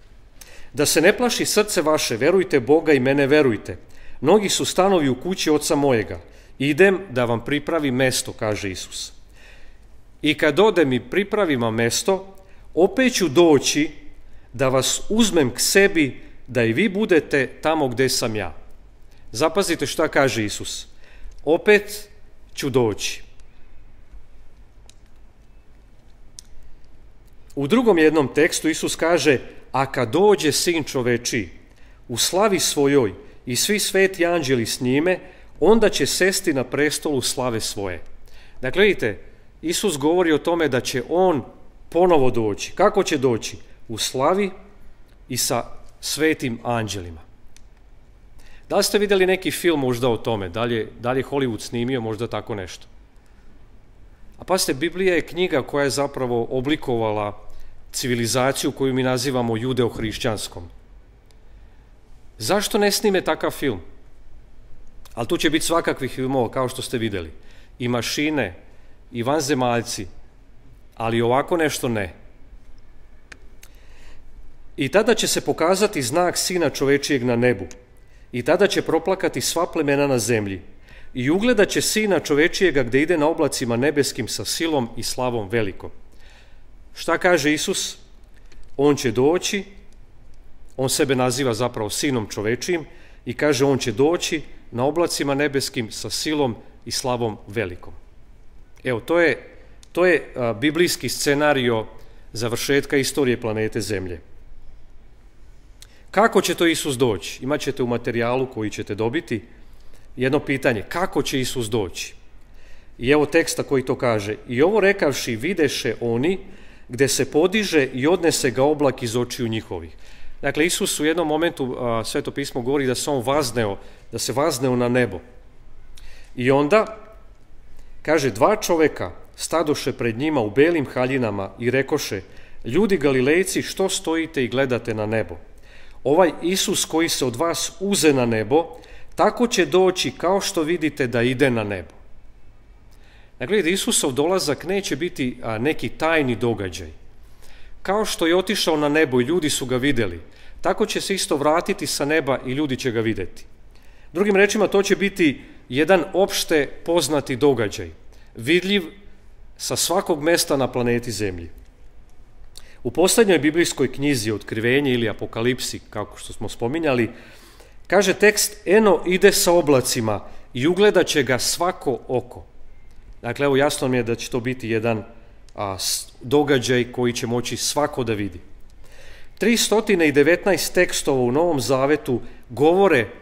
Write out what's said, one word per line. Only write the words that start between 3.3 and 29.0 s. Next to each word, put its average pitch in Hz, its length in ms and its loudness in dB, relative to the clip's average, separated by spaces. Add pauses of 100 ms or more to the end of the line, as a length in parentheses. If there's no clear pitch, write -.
Mnogi 185 280 4
su - 160 -2
stanovi 180 440 4
u 123 120 0
kući 180 280 -2
oca 151 260 2
mojega. 113 440 2 (400)
Idem 170 400 4 (100)
da 123 160 0
vam 113 200 -2
pripravim 147 500 -2
mesto", 127 380 0
kaže 104 380 -4
Isus. - 400 -12 (1080)
"I 151 120 2
kad 151 260 2
odem 180 340 4
i 120 60 2
pripravim 196 640 0
vam 113 140 0
mesto, 147 600 0 (380)
opet 196 400 4
ću 170 160 0
doći 147 600 4 (640)
da 131 160 0
vas 127 400 0
uzmem 175 420 4
k - 80 -8
sebi, 196 600 2 (260)
da 123 160 0
i 113 100 2
vi 196 160 2
budete 175 580 2 (140)
tamo 156 260 0
gde 127 220 0
sam 117 260 -2
ja." 92 200 -6 (760)
Zapazite 165 540 0
šta 156 220 0
kaže 123 380 2
Isus: - 420 -8 (580)
"Opet 202 640 2 (460)
ću 147 140 -4
doći." 117 540 0 (4000)
U 139 120 -2
drugom 220 300 6
jednom 156 360 4
tekstu 156 360 2
Isus 160 260 -2
kaže: 156 440 4 (320)